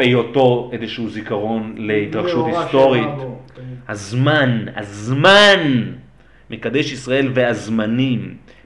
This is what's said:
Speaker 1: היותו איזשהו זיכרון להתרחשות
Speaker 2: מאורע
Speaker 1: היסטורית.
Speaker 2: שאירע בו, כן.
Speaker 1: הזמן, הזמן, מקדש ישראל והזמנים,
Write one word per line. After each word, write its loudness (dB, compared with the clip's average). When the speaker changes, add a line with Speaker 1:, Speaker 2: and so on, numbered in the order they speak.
Speaker 1:
היותו 2
איזשהו -8
זיכרון -4
להתרחשות -2
Speaker 2:
מאורע -2
Speaker 1:
היסטורית. 4
Speaker 2:
שאירע -4
בו, -12
כן. -20
Speaker 1:
הזמן, 0
הזמן, 4
מקדש -4
ישראל -2
והזמנים, -2